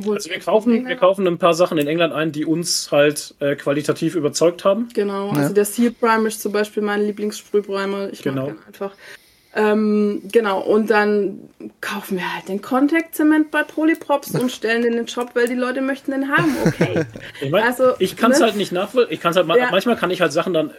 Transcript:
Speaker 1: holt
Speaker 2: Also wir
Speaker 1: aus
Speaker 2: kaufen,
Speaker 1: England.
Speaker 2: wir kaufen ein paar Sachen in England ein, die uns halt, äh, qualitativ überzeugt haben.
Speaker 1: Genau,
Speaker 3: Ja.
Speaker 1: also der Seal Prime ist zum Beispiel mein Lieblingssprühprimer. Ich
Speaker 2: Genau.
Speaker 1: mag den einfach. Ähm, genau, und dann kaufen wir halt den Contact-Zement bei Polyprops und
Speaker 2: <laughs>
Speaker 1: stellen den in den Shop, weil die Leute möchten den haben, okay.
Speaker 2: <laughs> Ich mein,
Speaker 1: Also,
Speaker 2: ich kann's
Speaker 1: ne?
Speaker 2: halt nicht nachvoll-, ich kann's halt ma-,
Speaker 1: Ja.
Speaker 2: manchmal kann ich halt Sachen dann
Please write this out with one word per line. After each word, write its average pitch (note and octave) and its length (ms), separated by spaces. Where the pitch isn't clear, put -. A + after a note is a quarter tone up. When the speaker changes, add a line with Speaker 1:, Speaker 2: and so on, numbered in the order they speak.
Speaker 1:
holt G#3 140
Speaker 2:
Also E3 120
wir F#3 80
Speaker 1:
aus - 60
Speaker 2:
kaufen, G#3+ 280
Speaker 1:
England. B3+ 160
Speaker 2:
wir C4 80
kaufen F#3+ 300
ein E3+ 120
paar E3+ 160
Sachen F3 240
in D3 100
England D#3+ 260
ein, D#3 180
die D3+ 140
uns - 440
halt, D3 500
äh, C#3+ 160
qualitativ D3 580
überzeugt E3 500
haben. G#3 300
Speaker 1:
Genau, G3+ 380
Speaker 3:
Ja. D3 80
Speaker 1:
also D3 140
der G#3 120
Seal A#3+ 240
Prime A3+ 380
ist A3 120
zum G3+ 120
Beispiel G#3 300
mein G#3 220
Lieblingssprühprimer. G3+ 1080
Ich - 100
Speaker 2:
Genau. C3+ 240
Speaker 1:
mag B2 100
den F#2 100
einfach. G3 260
Ähm, G#3 640
genau, G#3 300
und G#3+ 280
dann G#3 480
kaufen G3 360
wir F3 180
halt - 140
den G3 120
Contact-Zement D#4 920
bei D4+ 100
Polyprops D4 680
und B3 180
Speaker 2:
<laughs> - 0
Speaker 1:
stellen A#3 320
den A#3+ 120
in A#3 60
den A#3 80
Shop, A#3+ 260
weil A#3+ 120
die B3 80
Leute B3 260
möchten C4+ 300
den C4+ 180
haben, D#4 360
okay. E3 400
Speaker 2:
<laughs> - 180
Ich C#3 100
mein, F#3+ 120
Speaker 1:
Also, B3+ 380
Speaker 2:
ich F#3+ 160
kann's B3+ 240
Speaker 1:
ne? B3+ 60
Speaker 2:
halt G3+ 100
nicht F#3+ 160
nachvoll-, G#3+ 380
ich D#3+ 100
kann's E3+ 160
halt F3 100
ma-, F3+ 100
Speaker 1:
Ja. B3 140
Speaker 2:
manchmal A3 260
kann F#3 140
ich F3+ 100
halt D#3+ 120
Sachen E3+ 220
dann D3 240